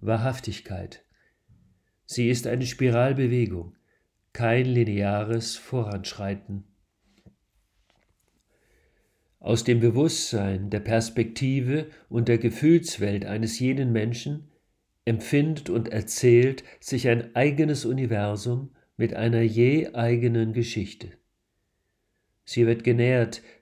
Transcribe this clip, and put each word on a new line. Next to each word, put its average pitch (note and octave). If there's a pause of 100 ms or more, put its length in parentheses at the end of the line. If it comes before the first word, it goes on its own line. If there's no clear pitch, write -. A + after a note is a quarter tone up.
Wahrhaftigkeit. A2 (1000)
Sie A#2+
ist B2
eine B2
Spiralbewegung, A#2+ (580)
kein A#2+
lineares G#2+
Voranschreiten. G2 (2750)
Aus A#2
dem A#2+
Bewusstsein, G#2+
der G#2
Perspektive B2 (220)
und A#2
der A#2
Gefühlswelt A#2
eines A2
jeden B2+
Menschen A#2+ (560)
empfindet C#3+
und A2+
erzählt B2 (160)
sich C3
ein A#2
eigenes C#3+
Universum A#2 (260)
mit A2+
einer A2+
je A#2+
eigenen A#2
Geschichte. A2+ (1400)
Sie A#2
wird A2+
genährt A#2+ (200)